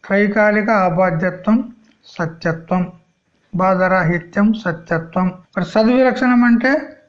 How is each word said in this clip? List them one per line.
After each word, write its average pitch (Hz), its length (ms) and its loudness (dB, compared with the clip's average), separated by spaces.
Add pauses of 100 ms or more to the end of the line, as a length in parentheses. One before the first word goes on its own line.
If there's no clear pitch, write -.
త్రైకాలిక 208 640 0 (180)
అబాధ్యత్వం, 180 680 0 (580)
సత్యత్వం, 165 640 -4 (720)
బాధరాహిత్యం, 185 920 0 (160)
సత్యత్వం. 170 640 -4 (260)
మరి 185 200 -4
సద్విలక్షణం 247 760 2
అంటే 240 220 2 (380)